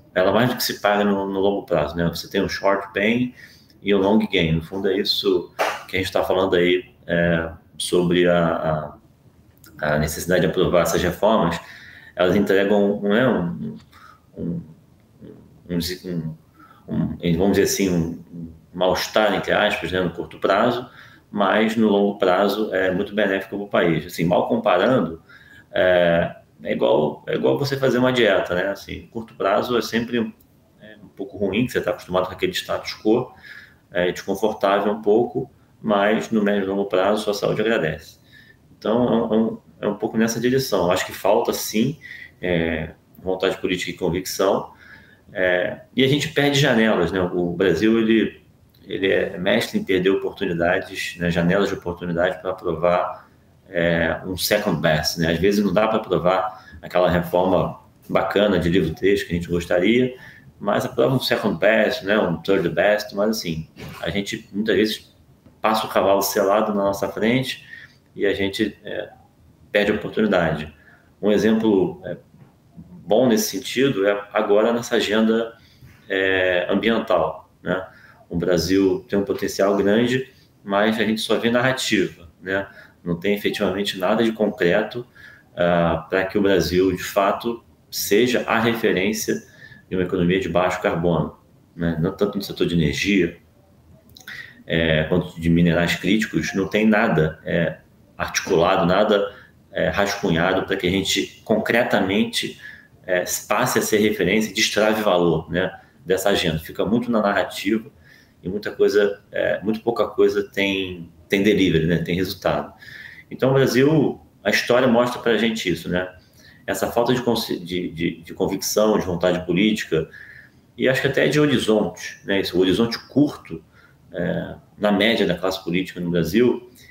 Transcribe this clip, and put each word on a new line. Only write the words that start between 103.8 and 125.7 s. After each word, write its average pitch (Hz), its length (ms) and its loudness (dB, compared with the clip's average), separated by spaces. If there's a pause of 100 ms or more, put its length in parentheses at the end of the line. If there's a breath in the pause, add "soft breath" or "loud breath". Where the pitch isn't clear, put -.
ser 104 180 0
referência 104 520 2
e - 20 -16
destrave 107 480 0
valor, 87 480 2
né, 87 220 -2 (340 loud breath)
dessa 95 240 0
agenda. 90 300 0
Fica - 240 -6
muito 117 260 0
na 113 120 0
narrativa 101 680 -2 (540 soft breath)
e 87 60 -6
muita 101 220 -6
coisa, 101 500 2 (100)
é, 90 300 -2
muito 110 180 -2
pouca 110 280 -2
coisa 101 360 2
tem, 95 640 -4 (200)
tem 98 120 2
delivery, 90 440 2
né, 82 140 0
tem 85 160 -4
resultado. 78 580 -4 (580 loud breath)
Então, 131 200 0
o - 20 2
Brasil, 135 640 4 (240)
a 98 60 0
história 123 380 2
mostra 120 340 2
pra 113 160 2
gente 110 320 0
isso, 82 180 -2
né? 90 260 -2 (520 loud breath)
Essa 98 220 -4
falta 123 260 2
de 123 80 0
consci-, 113 380 -2
de, 87 300 -6
de, 82 320 -4
de - 120 -16
convicção, 98 640 0
de - 60 -4
vontade 87 400 -2
política 87 640 0 (680 loud breath)
e 120 120 0
acho 135 120 0
que 139 60 0
até 143 220 2
de 143 100 2
horizonte, 107 840 0
né? 98 160 -2
Esse 90 160 -4
horizonte 95 500 2
curto, 135 560 -2 (480 soft breath)
é, 85 440 -4 (220)
na 104 140 -2
média 101 340 2
da 87 100 -2
classe 92 280 -6
política 87 360 -6